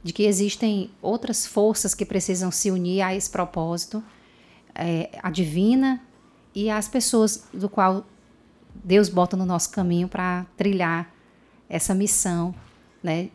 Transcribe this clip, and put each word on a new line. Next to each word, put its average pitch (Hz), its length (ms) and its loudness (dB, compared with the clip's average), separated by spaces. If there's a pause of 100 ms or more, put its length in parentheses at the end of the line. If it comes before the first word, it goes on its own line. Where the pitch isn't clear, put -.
De 170 100 -8
que 208 120 0
existem 202 640 2 (100)
outras 220 460 -2
forças 214 480 2
que 214 120 -4
precisam 185 440 -2
se 190 220 -2
unir 185 300 0
a 185 120 0
esse 190 160 -4
propósito, 175 720 -4 (720)
é, 165 380 -4 (100)
a 180 80 -4
divina 208 720 2 (540)
e 208 160 -2
as 214 160 -2
pessoas 226 560 2 (100)
do 202 160 -4
qual 190 340 2 (800)
Deus 196 260 6
bota 180 280 2
no 185 80 -2
nosso 180 240 -2
caminho 175 380 0
pra 180 400 -4 (100)
trilhar 175 560 0 (560)
essa 175 240 0
missão, 180 640 0 (480)
né? 175 320 -2